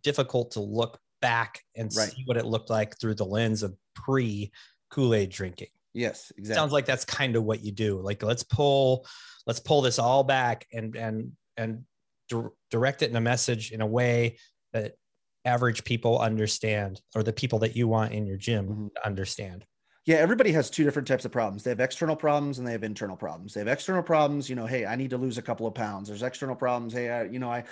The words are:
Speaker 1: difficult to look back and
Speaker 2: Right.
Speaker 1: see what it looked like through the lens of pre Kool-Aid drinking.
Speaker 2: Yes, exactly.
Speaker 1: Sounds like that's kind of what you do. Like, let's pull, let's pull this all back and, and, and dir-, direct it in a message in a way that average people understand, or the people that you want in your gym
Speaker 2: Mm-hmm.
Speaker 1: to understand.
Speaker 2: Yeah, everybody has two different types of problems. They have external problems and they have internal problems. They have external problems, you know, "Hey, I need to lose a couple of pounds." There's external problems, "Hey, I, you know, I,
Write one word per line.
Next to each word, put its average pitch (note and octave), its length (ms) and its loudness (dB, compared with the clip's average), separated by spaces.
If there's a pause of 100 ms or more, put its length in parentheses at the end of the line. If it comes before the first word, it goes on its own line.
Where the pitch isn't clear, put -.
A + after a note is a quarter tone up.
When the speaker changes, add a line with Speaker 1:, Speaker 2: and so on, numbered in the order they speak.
Speaker 1:
difficult C3+ 480 0
to A2 80 -4
look G#2 400 -2 (200)
back A#2 420 0 (120)
and A2 200 -6
Speaker 2:
Right. G#2+ 180 0
Speaker 1:
see C3 140 -12
what A#2+ 100 0
it A#2 100 0
looked A2 240 -2
like G#2+ 300 0
through A2 160 -2
the G2+ 100 -2
lens G#2+ 380 0
of F#2 120 -6 (200)
pre A2 560 -2 (380)
Kool-Aid A2+ 400 4
drinking. - 400 -10 (220)
Speaker 2:
Yes, - 460 -6
exactly. G#2+ 160 -6
Speaker 1:
Sounds D3+ 180 2
like C#3 140 2
that's C3 180 0
kind C3 300 -2
of A2+ 80 4
what A2 220 -2
you G#2 80 -4
do. G2+ 280 0
Like, G2+ 220 -4
let's A#2+ 220 0
pull, C3+ 640 4 (380)
let's A2+ 160 -2
pull C#3+ 220 4
this B2 160 2
all B2+ 240 4
back B2+ 500 2
and, A2+ 220 -6
and, A2+ 380 -4 (240)
and A2+ 280 -6 (440)
dir-, A#2 240 -4 (180)
direct B2+ 320 2
it B2 80 2
in A#2+ 60 -2
a A2+ 40 4
message A#2 520 0
in A2 80 -8
a A2 60 2
way A#2+ 520 2 (340)
that G#2+ 220 -4 (520)
average A#2+ 380 2
people A#2 340 2
understand, G#2+ 840 0 (140)
or A2 80 0
the A2 100 0
people A#2+ 280 0
that A2 140 0
you A#2+ 140 2
want A2 240 2
in G#2+ 140 -2
your F#2+ 100 -4
gym G2+ 320 -2
Speaker 2:
Mm-hmm. G#2 260 -6
Speaker 1:
to - 120 -6
understand. F#2+ 580 -6 (420)
Speaker 2:
Yeah, D#3+ 100 8
everybody G#3+ 360 6
has D#3 180 4
two D#3+ 140 0
different C#3+ 240 2
types B2+ 180 2
of - 60 -4
problems. G#2 300 -2
They B2 80 -2
have A2+ 100 -2
external D#3 360 0
problems C#3+ 420 0
and B2 80 -6
they A#2+ 60 -4
have G#2+ 120 -4
internal G2+ 320 -6
problems. F2 380 -10
They G#2 60 -4
have G#2 80 -2
external F3 340 0
problems, D3 480 2
you B2+ 60 -4
know, A2+ 100 -6
"Hey, A#2+ 200 -2
I A2+ 100 -4
need C3 140 -4
to B2 80 -4
lose B2 200 -2
a A#2 40 -8
couple A2+ 240 -4
of G#2+ 80 -4
pounds." G#2 340 -6
There's G#2 140 -8
external B2+ 340 -6
problems, A#2+ 380 -2
"Hey, A#2+ 160 -4
I, A#2+ 140 -2
you A2+ 140 -8
know, B2 120 -4
I, A#2+ 220 -4